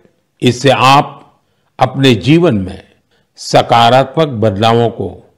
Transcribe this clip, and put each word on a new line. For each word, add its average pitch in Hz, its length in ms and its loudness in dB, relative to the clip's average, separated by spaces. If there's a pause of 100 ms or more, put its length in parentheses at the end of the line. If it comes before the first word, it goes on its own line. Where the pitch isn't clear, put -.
(420)
इससे 123 280 0
आप 131 720 0 (380)
अपने 131 360 0
जीवन 143 400 2
में 95 280 -8 (540)
सकारात्मक 127 920 0
बदलावों 113 600 0
को 98 340 -10 (160)